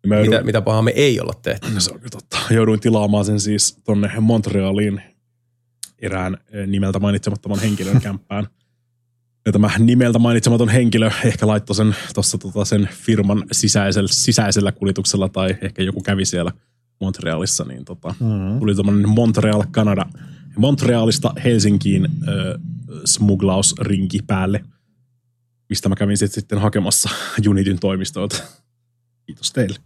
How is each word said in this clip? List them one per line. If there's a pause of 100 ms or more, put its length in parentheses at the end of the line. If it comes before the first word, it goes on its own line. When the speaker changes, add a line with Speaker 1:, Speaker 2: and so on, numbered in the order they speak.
Speaker 1:
Mä
Speaker 2:
Mitä,
Speaker 1:
joudun
Speaker 2:
mitä
pahaa
me
ei
olla (100)
tehty?
Speaker 1:
No
se
on
kyllä
totta. (120)
Jouduin
tilaamaan
sen
siis
tonne (100)
Montrealiin (960)
erään, (160)
eh,
nimeltä
mainitsemattoman
henkilön
Speaker 2:
<laughs>
Speaker 1:
kämppään. (1000)
Ja
tämä
nimeltä
mainitsematon
henkilö (140)
ehkä
laittoi
sen (180)
tossa,
tota,
sen
firman
sisäisellä,
sisäisellä
kuljetuksella
tai
ehkä
joku
kävi
siellä (480)
Montrealissa,
niin,
tota,
Speaker 3:
Mm.
Speaker 1:
tuli
tommonen
Montreal,
Kanada, (500)
Montrealista (120)
Helsinkiin, (200)
ö, (460)
smuglausrinki
päälle, (1040)
mistä
mä
kävin
sit,
sitten
hakemassa (200)
<laughs>
Unityn
toimistolta. (920)
Kiitos
teille.